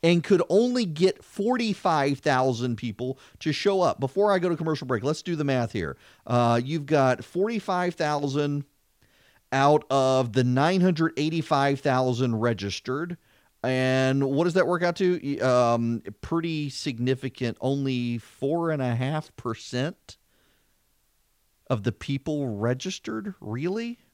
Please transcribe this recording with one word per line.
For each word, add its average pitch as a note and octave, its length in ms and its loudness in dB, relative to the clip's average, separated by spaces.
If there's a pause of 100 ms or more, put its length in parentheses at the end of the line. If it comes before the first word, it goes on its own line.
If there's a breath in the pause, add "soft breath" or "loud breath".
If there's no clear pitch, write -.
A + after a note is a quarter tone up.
and E3+ 200 4
could F3+ 240 4
only A#3+ 360 2
get E3+ 380 0
forty-five G3 960 0
thousand B2+ 560 0
people B2 460 -6 (180 loud breath)
to D#3 140 -2
show G3 300 2
up. - 180 0
Before G3 320 2
I F#3+ 80 2
go F3+ 80 0
to E3+ 80 0
commercial D#3 320 -4
break, A#2 160 -2
let's D#3 180 -2
do F3 140 -4
the D3 80 -2
math B2+ 260 0
here. D#2+ 260 -6 (300 soft breath)
Uh, A#2+ 380 2
you've D3 220 -4
got C3 380 2
forty-five F#3 720 -2
thousand C#3+ 680 -2 (880 soft breath)
out C#3 380 4
of C3 420 2
the C3 100 2
nine C#3 380 2
hundred E3 360 2
eighty-five D3+ 640 0
thousand B2+ 600 0
registered. A#2+ 760 -4 (460 soft breath)
And C3 680 2
what C#3 140 0
does E3+ 120 0
that F#3 120 4
work F3 160 0
out F3 140 0
to? F3+ 260 2
Y-, C#3 140 -4
um, A#2+ 640 2 (180)
pretty D#3+ 480 -2
significant. B2+ 920 -4
Only C3 580 -2
four D#3+ 540 -2
and C#3+ 100 -2
a A#2+ 140 0
half C#3+ 400 -4
percent - 800 -6 (1500)
of G#2+ 140 -2
the - 80 0
people C#3+ 560 -4
registered? C3 920 -4
Really? F#3 600 -6 (140)